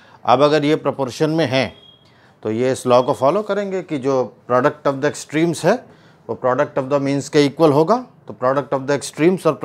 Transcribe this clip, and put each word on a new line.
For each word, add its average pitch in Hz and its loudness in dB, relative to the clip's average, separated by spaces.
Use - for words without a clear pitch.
अब 127 4
अगर 147 2
ये 156 2
प्रोपोर्शन 135 -4
में 160 0
हैं, 127 -2
तो 110 -4
ये 123 0
इस 127 -6
लॉ 123 6
को 127 -2
फॉलो 143 0
करेंगे 196 -6
कि 156 -8
जो 131 -2
product 135 2
of 135 -4
the 147 -2
extremes 160 -4
है, 220 2
वो 110 -8
product 139 0
of 131 -4
the 139 2
means 139 -2
के 147 4
equal 147 4
होगा। 175 2
तो 113 -16
product 135 -2
of 135 -6
the 139 -2
extremes 170 0
और 147 0